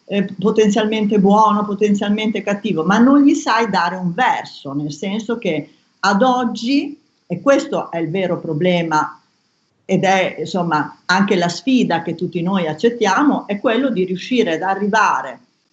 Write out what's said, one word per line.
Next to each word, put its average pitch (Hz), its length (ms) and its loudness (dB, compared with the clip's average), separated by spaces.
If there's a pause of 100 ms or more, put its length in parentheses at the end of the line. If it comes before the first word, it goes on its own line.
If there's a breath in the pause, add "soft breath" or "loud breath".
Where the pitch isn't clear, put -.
eh, 196 340 -2
potenzialmente 214 800 2
buono, 208 460 4
potenzialmente 208 800 0
cattivo, 202 400 -2
ma 202 140 2
non 277 260 6
gli 302 100 6
sai 226 340 -2
dare 185 280 -2
un 180 180 -4
verso, 147 600 -4
nel 147 180 -6
senso 220 460 -6
che 156 360 -6 (240 loud breath)
ad 202 240 2
oggi, 247 720 0 (300)
e 175 140 -6
questo 240 500 0
è 170 80 -6
il 160 120 -4
vero 180 280 -2
problema, 165 800 0 (680)
ed 175 180 0
è, 190 340 0
insomma, 160 680 -4
anche 196 320 2
la 175 140 0
sfida 196 500 0
che 170 140 -6
tutti 170 260 -6
noi 185 260 -2
accettiamo, 233 800 0
è 202 140 -4
quello 254 300 0
di 185 140 -2
riuscire 185 500 -2
ad 160 80 -4
arrivare 190 800 -2 (320)